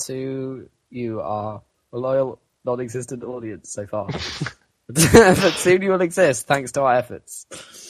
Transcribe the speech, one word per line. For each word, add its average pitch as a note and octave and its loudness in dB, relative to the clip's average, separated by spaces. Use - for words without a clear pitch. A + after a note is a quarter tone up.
to C3 -8
you, A#2 -6
our G#2 -6
loyal, C3 -2
non-existent B2 -6
audience A2+ -12
so G#2 -10
far. G2+ -6
<laughs> - -6
But E3+ 6
soon F#3 4
you F#3+ 0
will F#3 2
exist, E3+ 2
thanks C#3 0
to C#3+ 0
our B2+ 4
efforts. - -6